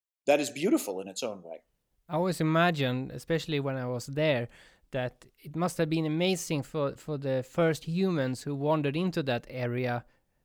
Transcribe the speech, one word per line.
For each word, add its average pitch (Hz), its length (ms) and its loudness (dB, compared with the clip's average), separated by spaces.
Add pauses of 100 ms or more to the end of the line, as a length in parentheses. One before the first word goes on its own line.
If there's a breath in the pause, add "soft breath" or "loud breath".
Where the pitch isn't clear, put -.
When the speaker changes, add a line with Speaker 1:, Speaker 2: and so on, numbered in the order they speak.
(260)
Speaker 1:
that 147 140 8
is 135 100 -2
beautiful 139 500 0
in 95 80 -10
its 95 140 -10
own 101 220 -6
way. 80 140 -14 (520)
Speaker 2:
I 165 60 -4
always 175 260 0
imagined, 151 720 2
especially 156 480 -2
when 135 180 -4
I 127 80 -4
was 123 220 -6
there, 139 420 0 (420 soft breath)
that 127 340 -6 (140)
it 151 160 -12
must 170 220 -2
have 160 120 2
been 160 160 0
amazing 165 580 0
for, 143 320 -2
for 151 220 -8
the 131 260 -2
first 165 420 2
humans 160 580 0
who 143 120 -4
wandered 143 420 2
into 175 260 0
that 120 260 -2
area, 123 560 -2 (400)